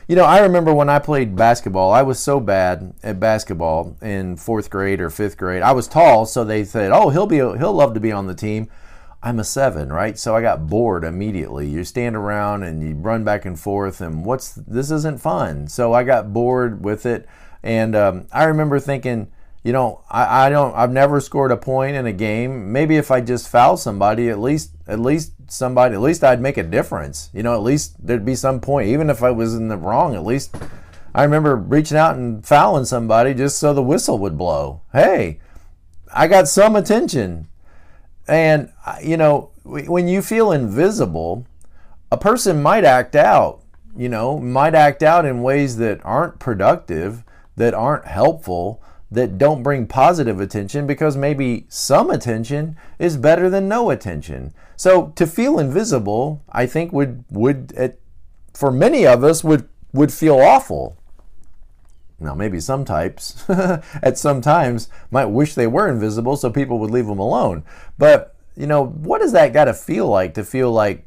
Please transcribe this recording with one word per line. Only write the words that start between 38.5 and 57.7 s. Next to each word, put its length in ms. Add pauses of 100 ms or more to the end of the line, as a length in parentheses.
uh, 180
you 140
know, 340 (140)
w-, 260
when 160
you 140
feel 300
invisible, 960 (640)
a 60
person 440
might 240
act 300
out, 480 (340)
you 100
know, 320
might 360
act 280
out 220
in 160
ways 360
that 280
aren't 340
productive, 840 (340)
that 160
aren't 320
helpful, 800 (280)
that 280
don't 240
bring 240
positive 520
attention, 460
because 320
maybe 520
some 420
attention 680 (220)
is 180
better 320
than 180
no 220
attention. 640 (220)
So 400
to 100
feel 320
invisible, 920
I 160
think 260
would, 380
would, 400